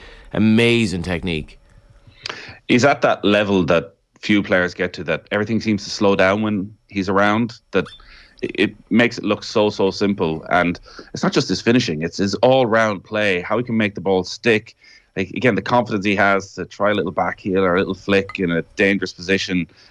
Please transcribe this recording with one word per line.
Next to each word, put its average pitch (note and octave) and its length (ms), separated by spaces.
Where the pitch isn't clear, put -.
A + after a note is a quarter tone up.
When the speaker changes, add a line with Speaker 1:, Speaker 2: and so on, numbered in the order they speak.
Speaker 1:
amazing A2 720
technique. E2+ 560
Speaker 2:
He's B2 180
at C#3 180
that C3 220
level G2+ 400
that E2 300
few G#2+ 220
players F2+ 320
get F2+ 200
to, F2+ 100
that D#2 260
everything G#2 300
seems G#2 240
to - 60
slow G2 260
down G2 260
when G#2 300
he's G2 200
around, G#2 460
that F#2 120
it, - 160
it A2 180
makes A#2 280
it - 60
look G#2 200
so, G#2+ 260
so G2 200
simple. F#2 600
And F2 280
it's - 80
not F#3 100
just C#3 160
his A#2+ 120
finishing, A#2 420
it's - 140
his G2 200
all-round A2+ 680
play, G#2 360
how G#2+ 180
he B2 60
can A#2 120
make G#2+ 180
the - 60
ball F#2 240
stick. - 500
Like, F#2+ 140
again, A#2 240
the G2+ 80
confidence A2 420
he G#2 120
has G2 380
to F2+ 100
try G#2 260
a G#2 40
little F#2 180
back F2 280
heel F#2+ 240
or F2+ 100
a F2+ 40
little G2 160
flick G2 440
in F2+ 120
a E2 120
dangerous G2 360
position, F#2 540